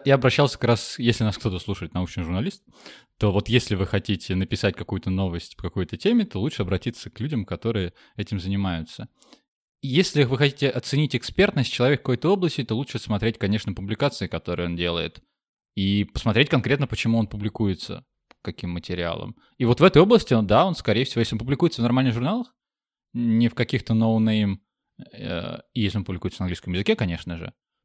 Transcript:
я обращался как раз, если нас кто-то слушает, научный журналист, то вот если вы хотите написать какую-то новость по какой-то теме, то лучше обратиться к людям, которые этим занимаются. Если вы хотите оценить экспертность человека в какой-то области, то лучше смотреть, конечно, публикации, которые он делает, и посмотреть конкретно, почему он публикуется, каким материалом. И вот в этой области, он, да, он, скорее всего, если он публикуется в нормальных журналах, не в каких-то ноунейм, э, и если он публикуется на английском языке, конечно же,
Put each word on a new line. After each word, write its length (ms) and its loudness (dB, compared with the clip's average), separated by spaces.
я 100 6
обращался 440 2
как 100 2
раз, 300 0
если 240 2
нас 140 0
кто-то 220 -2
слушает, 360 -6
научный 280 -4
журналист, 400 -4
то 140 2
вот 180 0
если 260 2
вы 120 0
хотите 480 -2
написать 400 0
какую-то 340 -6
новость 480 -4
по 60 -14
какой-то 340 -4
теме, 280 2
то 140 -8
лучше 220 -4
обратиться 480 -4
к 100 -20
людям, 260 -4
которые 480 -4
этим 240 -4
занимаются. 680 -4
Если 420 2
вы 140 2
хотите 320 2
оценить 460 -2
экспертность 560 0
человека 300 2
в 20 -20
какой-то 300 0
области, 300 0
то 120 -2
лучше 240 -6
смотреть, 400 -2
конечно, 340 0
публикации, 540 -4
которые 400 -4
он 80 -4
делает, 480 -4
и 300 2
посмотреть 440 0
конкретно, 380 2
почему 300 0
он 100 0
публикуется, 800 -6
каким 300 -8
материалом. 640 -6
И 80 0
вот 140 4
в 40 8
этой 180 8
области, 320 4
он, 140 2
да, 180 6
он, 100 -2
скорее 300 0
всего, 140 -4
если 160 0
он 40 -2
публикуется 420 0
в 20 2
нормальных 300 2
журналах, 400 -4
не 360 2
в 60 -8
каких-то 380 -2
ноунейм, 680 2
э, 460 -8
и 80 -2
если 180 0
он 60 -4
публикуется 360 -6
на 40 -2
английском 280 -6
языке, 220 0
конечно 420 -4
же, 160 -12